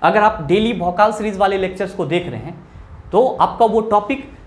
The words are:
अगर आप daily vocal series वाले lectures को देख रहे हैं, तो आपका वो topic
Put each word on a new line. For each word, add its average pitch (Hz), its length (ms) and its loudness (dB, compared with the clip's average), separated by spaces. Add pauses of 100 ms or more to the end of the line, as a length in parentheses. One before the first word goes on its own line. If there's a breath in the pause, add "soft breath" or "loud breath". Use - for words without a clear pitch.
अगर 196 200 4
आप 214 200 2
daily 214 300 2
vocal 180 400 0
series 214 240 -6
वाले 196 220 0
lectures 185 360 -6
को 180 120 -4
देख 170 220 -2
रहे 117 120 -8
हैं, 160 240 -14 (480 soft breath)
तो 247 280 2
आपका 208 260 2
वो 220 140 2
topic 214 520 -2 (140)